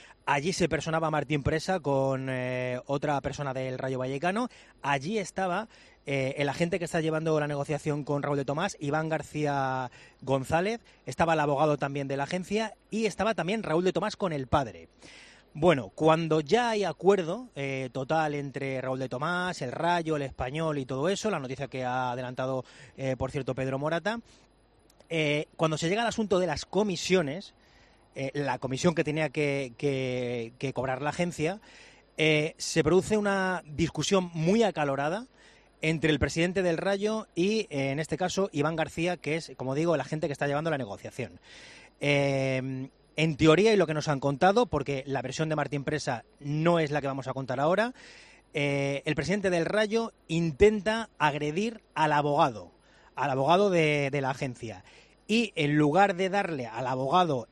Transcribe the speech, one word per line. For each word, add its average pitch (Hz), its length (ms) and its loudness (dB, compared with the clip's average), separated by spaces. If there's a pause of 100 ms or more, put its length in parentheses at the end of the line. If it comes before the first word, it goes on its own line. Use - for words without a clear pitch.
(260)
Allí 147 280 0
se 165 160 2
personaba 160 420 -2
Martín 147 320 0
Presa 160 380 0
con, 135 480 0
eh, 127 560 -4
otra 143 340 -2
persona 131 340 -6
del 131 240 -6
Rayo 131 220 -4
Vallecano. 160 480 -2 (340)
Allí 143 360 0
estaba, 190 500 -2 (380)
eh, 139 320 -2
el 143 100 0
agente 170 320 0
que 170 60 -4
está 165 160 -2
llevando 156 400 2
la 147 60 -2
negociación 147 580 -2
con 143 180 -2
Raúl 143 140 0
de 139 80 -2
Tomás, 160 340 -2
Iván 156 300 -2
García 143 840 -2 (300)
González. 160 580 0 (260)
Estaba 165 280 2
el 156 80 4
abogado 147 360 4
también 139 300 -4
de 139 80 -2
la 139 80 -2
agencia 202 500 -4 (160)
y 220 160 -2
estaba 196 280 0
también 185 300 -2
Raúl 160 200 0
de 185 80 2
Tomás 202 240 -2
con 180 160 -2
el 139 160 -4
padre. 98 400 -2 (680)
Bueno, 147 400 4
cuando 160 460 4
ya 214 300 2
hay 214 160 0
acuerdo, 190 720 2
eh, 135 360 -4
total 151 440 0
entre 139 440 -6
Raúl 131 200 -4
de 131 100 -4
Tomás, 175 520 -4
el 165 120 -6
Rayo, 170 420 0
el 147 60 -2
Español 143 560 -4
y 135 80 -4
todo 135 240 -2
eso, 202 200 -2
la 180 100 -2
noticia 131 280 -8
que 127 160 -6
ha 127 280 -2
adelantado, 127 520 -4 (320)
eh, 131 220 -4
por 131 140 -4
cierto, 135 220 -4
Pedro 131 240 -2
Morata, 165 440 -2 (880)
eh, 156 380 0 (100)
cuando 160 200 2
se 165 120 0
llega 208 140 0
al 233 40 2
asunto 202 320 2
de 185 80 2
las 147 160 -2
comisiones, 185 880 0 (600)
eh, 135 180 -4
la 135 260 -2
comisión 135 360 0
que 160 80 2
tenía 151 240 0
que, 139 500 -2
que, 127 800 -2
que 120 140 -4
cobrar 127 300 -4
la 147 80 -2
agencia, 175 500 -2 (560)
eh, 156 420 2
se - 240 -2
produce 180 360 4
una 190 480 0
discusión 165 680 0
muy 175 300 4
acalorada 156 640 0 (540)
entre 156 300 2
el 147 80 4
presidente 165 440 0
del 170 140 2
Rayo 202 580 -2
y, 202 340 2
eh, 139 220 -2
en 139 80 -2
este 160 160 -4
caso, 185 380 0
Iván 156 240 0
García, 165 400 -2
que 147 180 -4
es, 160 220 -8
como 131 180 -4
digo, 165 200 2
el 139 60 2
agente 156 260 -4
que 143 60 -2
está 143 140 -2
llevando 147 220 -2
la 151 80 0
negociación. 110 640 -10 (580)
Eh, 135 880 0 (280)
en 156 180 2
teoría, 160 380 8
y 196 40 4
lo 180 80 4
que 151 80 -2
nos 151 140 -4
han 139 140 0
contado, 180 460 4
porque 139 380 -4
la 135 160 -4
versión 147 280 -4
de 151 80 -2
Martín 143 260 -2
Presa 139 400 -4 (160)
no 156 400 2
es 151 120 0
la 147 100 -2
que 139 60 -4
vamos 135 200 -6
a 131 60 -6
contar 127 260 -4
ahora, 196 340 2 (600)
eh, 139 520 -2
el 151 100 0
presidente 185 340 0
del 170 160 2
Rayo 214 480 0 (160)
intenta 185 800 2 (100)
agredir 151 640 0 (120)
al 151 200 2
abogado, 143 580 2 (440)
al 135 140 -2
abogado 156 400 4
de, 151 420 2
de 139 100 -2
la 131 80 0
agencia. 123 560 -8 (420)
Y 220 280 2
en 147 220 2
lugar 175 380 6
de 185 140 0
darle 175 380 -2
al 113 200 -6
abogado 135 640 2